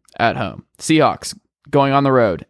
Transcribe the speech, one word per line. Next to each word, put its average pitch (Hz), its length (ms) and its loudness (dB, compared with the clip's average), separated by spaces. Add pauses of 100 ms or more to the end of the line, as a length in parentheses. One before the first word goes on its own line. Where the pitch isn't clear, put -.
(180)
at 117 200 0
home. 95 260 -10 (140)
Seahawks - 600 0 (320)
going 139 220 2
on 139 120 2
the 139 80 2
road 110 380 2